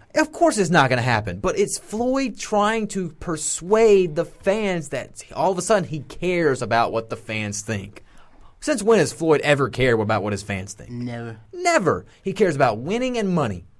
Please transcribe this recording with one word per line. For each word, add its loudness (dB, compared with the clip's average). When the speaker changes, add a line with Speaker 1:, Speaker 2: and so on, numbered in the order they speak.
Speaker 1:
Of 2
course 2
it's 0
not 4
gonna 2
happen, -2
but -2
it's 0
Floyd -2
trying -2
to -6
persuade 2
the 0
fans -2
that -10
all 0
of -4
a -2
sudden 0
he -8
cares 0
about 2
what -4
the -10
fans -6
think. -8
Since -4
when 6
has 2
Floyd 2
ever 2
cared 2
about 0
what -4
his -4
fans -8
think? -18
Speaker 2:
Never. -10
Speaker 1:
Never. 0
He -4
cares 2
about 2
winning -4
and -2
money. -2